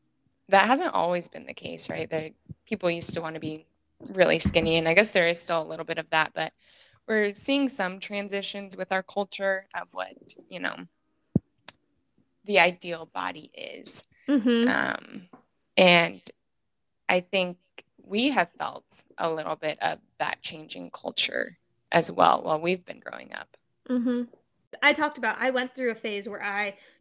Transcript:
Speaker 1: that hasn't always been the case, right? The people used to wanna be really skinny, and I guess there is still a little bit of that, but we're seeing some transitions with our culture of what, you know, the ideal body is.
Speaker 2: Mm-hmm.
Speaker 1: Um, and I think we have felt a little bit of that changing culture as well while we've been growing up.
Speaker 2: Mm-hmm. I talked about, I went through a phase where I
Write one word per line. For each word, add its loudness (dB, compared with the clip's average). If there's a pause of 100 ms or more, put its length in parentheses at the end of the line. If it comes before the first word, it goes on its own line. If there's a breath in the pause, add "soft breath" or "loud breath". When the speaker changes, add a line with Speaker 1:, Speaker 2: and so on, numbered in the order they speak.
(500)
Speaker 1:
that 6
hasn't 2
always 0
been -16
the -14
case, -8
right? -6
The -6 (340)
people -2
used -2
to -2
wanna -8
be -8 (440)
really 2
skinny, 2
and 0
I 2
guess 4
there 4
is 0
still -2
a -8
little -10
bit -6
of -8
that, 2
but -4 (560 soft breath)
we're 2
seeing 0
some -4
transitions -6
with -6
our 0
culture -4
of -8
what, -6 (360)
you -12
know, -6 (1700)
the 2
ideal 0
body -8
is. 0 (240)
Speaker 2:
Mm-hmm. 4
Speaker 1:
Um, -2 (540)
and 8 (880)
I 4
think -2 (440)
we 0
have 2 (100)
felt -8 (340)
a 0
little -4
bit -6
of -2 (200)
that -4
changing -12
culture -2 (340)
as 4
well 6
while 0
we've 0
been -18
growing -14
up. -14 (320)
Speaker 2:
Mm-hmm. 0 (600)
I 6
talked 0
about, -2
I 2
went -2
through -2
a -6
phase -6
where -8
I -4 (240 soft breath)